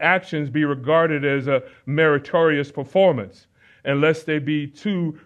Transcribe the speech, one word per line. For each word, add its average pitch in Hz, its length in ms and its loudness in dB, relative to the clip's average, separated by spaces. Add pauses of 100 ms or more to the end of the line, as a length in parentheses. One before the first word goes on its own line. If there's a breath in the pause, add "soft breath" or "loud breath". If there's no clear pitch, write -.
actions 165 480 -2
be 151 160 -2
regarded 147 580 0
as 139 240 -2
a 135 180 0 (200 loud breath)
meritorious 147 880 0
performance, 143 760 0 (380 soft breath)
and 139 160 0
lest 156 240 2
they 156 140 -2
be 147 280 -4
too 165 600 -6